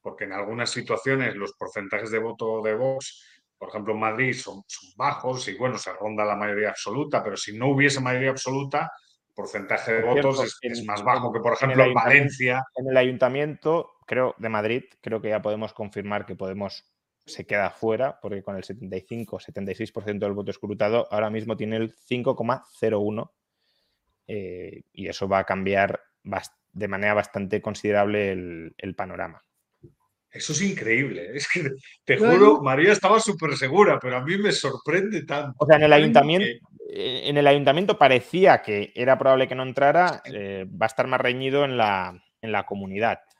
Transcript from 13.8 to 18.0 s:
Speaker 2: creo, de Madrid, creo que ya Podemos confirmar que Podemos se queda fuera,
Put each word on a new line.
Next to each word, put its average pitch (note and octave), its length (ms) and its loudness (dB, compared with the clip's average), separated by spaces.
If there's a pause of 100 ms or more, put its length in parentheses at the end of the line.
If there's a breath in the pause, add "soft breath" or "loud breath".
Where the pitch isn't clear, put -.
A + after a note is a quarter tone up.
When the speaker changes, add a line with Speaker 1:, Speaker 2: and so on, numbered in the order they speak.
Speaker 2:
creo, B2 320 -2
de A2+ 100 -8
Madrid, A2 360 -2 (180)
creo A2 180 -6
que G#2+ 80 -8
ya G#2 140 -2
Podemos G#2+ 320 -6
confirmar G2+ 500 -8
que F#2 120 -14
Podemos G2 480 -10 (420)
se - 200 -16
queda G2+ 240 -2
fuera, A2+ 500 -4